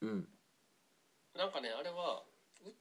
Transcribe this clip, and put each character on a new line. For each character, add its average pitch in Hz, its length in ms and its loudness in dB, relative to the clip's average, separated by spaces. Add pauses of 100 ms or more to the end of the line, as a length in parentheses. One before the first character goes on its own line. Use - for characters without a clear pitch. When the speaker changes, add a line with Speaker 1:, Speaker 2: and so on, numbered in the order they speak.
Speaker 1:
う 110 60 0
ん。 101 220 0 (1040)
Speaker 2:
な 185 120 4
ん 185 40 0
か 147 100 2
ね、 120 100 0
あ 120 100 0
れ 175 80 -2
は 170 340 0 (400)
売 190 60 -12
っ - 120 -16